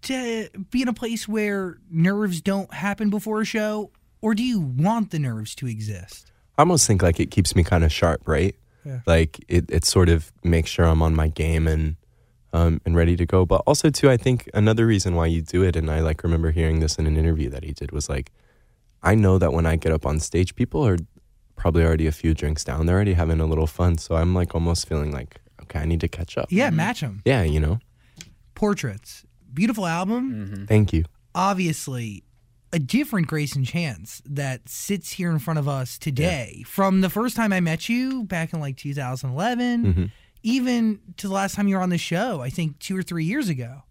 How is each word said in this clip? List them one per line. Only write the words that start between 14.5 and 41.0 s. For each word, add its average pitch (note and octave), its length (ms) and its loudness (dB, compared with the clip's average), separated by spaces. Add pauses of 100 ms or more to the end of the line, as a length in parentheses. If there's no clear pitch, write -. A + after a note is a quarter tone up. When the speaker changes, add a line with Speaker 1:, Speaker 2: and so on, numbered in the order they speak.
Speaker 2:
another A2 340 2
reason F#2+ 280 2
why E2 120 2
you E2 160 0
do F2+ 200 0
it, F2+ 140 2
and D#2+ 140 -2
I, D#2 100 0
like, D#2+ 220 -2
remember E2 280 0
hearing D#2+ 300 2
this D#2 180 0
in D#2 80 0
an D#2 100 2
interview D#2 340 0
that C2+ 140 -10
he - 80 -10
did, - 200 -10
was, D2 180 -6
like, C2+ 200 -6 (720)
I G2+ 120 4
know G2 240 6
that E2 160 2
when E2 120 2
I D#2+ 100 2
get D#2+ 160 0
up D#2 140 0
on D2+ 140 0
stage, F2+ 340 -2
people C#3 320 0
are F2+ 120 2 (580)
probably E2 280 2
already D#2+ 220 2
a D2+ 60 0
few D#2+ 220 0
drinks D2+ 300 -4
down. D#2+ 220 -2
They're F2 100 4
already G2+ 180 2
having D#2+ 260 2
a D#2+ 60 0
little D#2 200 0
fun. F2 320 0
So - 180 -4
I'm, F2 180 2
like, F2+ 200 0
almost E2+ 340 0
feeling D2+ 240 -2
like, B1+ 280 -12 (220)
okay, - 180 -8
I D#2+ 40 -4
need E2 160 0
to - 80 -2
catch - 300 -8
up. C#2 120 -4
Speaker 1:
Yeah, A#3+ 180 2
Speaker 3:
Mm-hmm. E3 80 0
Speaker 1:
match F#3 260 -2
'em. G2+ 220 -8
Speaker 2:
Yeah, B2+ 180 2
you D2+ 180 2
know? D#2 180 0 (760)
Speaker 1:
Portraits. D3 680 -4 (280)
Beautiful G#3 340 -2
album. F#3+ 460 -2
Speaker 3:
Mm-hmm. G2+ 340 -10
Speaker 2:
Thank G#2+ 260 4
you. E2 120 2 (300)
Speaker 1:
Obviously, D#3+ 880 -2 (500)
a E3+ 60 0
different F#3 480 0
Grayson C#3+ 380 -4
Chance A#2+ 640 -6
that C#3 420 -8
sits - 440 -6
here F3 180 -4
in D#3+ 80 0
front D#3+ 200 -2
of C#3 100 -2
us C3+ 300 -6
today. C#3+ 600 -2
Speaker 2:
Yeah. G#2+ 80 -16
Speaker 1:
From F#3+ 340 2
the F#3+ 80 2
first A3 280 -2
time A3 160 2
I F#3 80 2
met D#3+ 280 -2
you B3+ 360 -2
back E3 280 -6
in, E3 80 -6
like, C#3 160 -6
two C#3+ 160 -8
thousand C3 380 -6
eleven, A#3+ 560 0
Speaker 2:
Mm-hmm. F2+ 180 2 (380)
Speaker 1:
even A#3+ 580 0 (160)